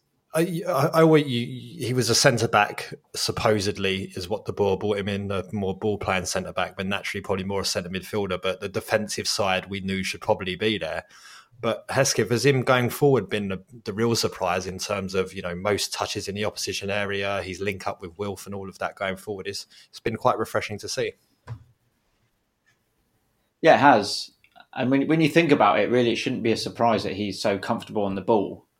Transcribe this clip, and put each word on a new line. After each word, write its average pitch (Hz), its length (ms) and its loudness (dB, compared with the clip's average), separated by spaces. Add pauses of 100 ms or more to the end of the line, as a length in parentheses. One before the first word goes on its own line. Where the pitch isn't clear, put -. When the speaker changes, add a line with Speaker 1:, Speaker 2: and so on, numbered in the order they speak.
(340)
Speaker 1:
I, 170 320 -2
I, 160 360 2
I, 160 160 8
you, 127 680 -4
he 120 80 -2
was 120 160 2
a 117 60 4
centre-back, 110 800 4 (220)
supposedly, 98 880 0 (120)
is 90 140 -8
what 104 160 -6
De 98 80 -6
Boer 98 240 2
brought 104 220 0
him 98 100 -4
in, 98 200 -4
a 95 220 -2
more 95 260 -2
ball-playing 98 480 -2
centre-back, 87 520 -4
but 95 100 -4
naturally 98 340 -6
probably 95 220 -4
more 98 180 -4
a 90 40 -4
centre 87 240 -4
midfielder. 92 520 -4
But 92 200 -4
the 101 80 -6
defensive 104 580 -2
side 92 420 0
we 98 120 -6
knew 95 220 -2
should - 180 -8
probably 95 340 -2
be 104 220 0
there. 82 260 -6 (580)
But 110 280 -2
Hesketh, 131 400 2
has 117 160 2
him 135 160 4
going 123 280 2
forward 131 380 2
been 104 220 -4
the, 95 120 -6 (220)
the 107 80 -6
real 113 240 0
surprise 92 500 -2
in 92 120 -8
terms 95 360 -4
of, 92 200 -2
you 95 80 -10
know, 87 140 -6
most 95 360 -2
touches - 380 -6
in 98 60 -6
the 104 100 -4
opposition 98 440 -6
area, 101 520 -2
his 90 180 -8
link 98 260 -6
up 98 160 -6
with 85 160 -12
Wilf 101 280 -8
and 101 100 -10
all 98 140 -12
of - 100 -18
that 90 160 -6
going 95 220 -4
forward? 95 280 -12
It's, 101 220 -10 (220)
it's - 100 -20
been 113 160 -4
quite 107 220 2
refreshing 107 400 -4
to 101 100 -12
see. 113 260 -4 (2500)
Speaker 2:
Yeah, 156 140 8
it 107 40 6
has. 120 520 6 (420)
And 127 180 -2
when, 139 160 2
when 160 140 4
you 151 80 6
think 165 220 4
about 107 280 6
it, 101 100 2
really, 117 220 4
it 113 60 -2
shouldn't 117 260 -4
be 113 80 2
a 107 60 0
surprise 110 460 2
that 92 100 -4
he's 98 280 -4
so 101 160 2
comfortable 107 480 -4
on 98 100 -4
the 95 60 -6
ball. 104 440 0 (140)